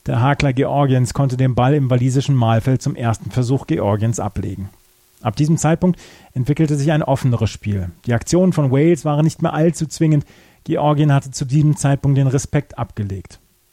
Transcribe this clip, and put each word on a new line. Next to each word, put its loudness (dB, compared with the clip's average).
der -2
Hakler 0
Georgiens, 0
konnte 0
den 0
Ball 2
im 0
walisischen 0
Mahlfeld 2
zum -4
ersten -4
Versuch -2
Georgiens 0
ablegen. -8
Ab -4
diesem 2
Zeitpunkt 0
entwickelte 0
sich 0
ein 0
offeneres 0
Spiel. -6
Die 0
Aktionen 2
von 0
Wales 2
waren 0
nicht -2
mehr 0
allzu 0
zwingend. 0
Georgien 2
hatte 0
zu -8
diesem 2
Zeitpunkt 0
den 2
Respekt -2
abgelegt. -10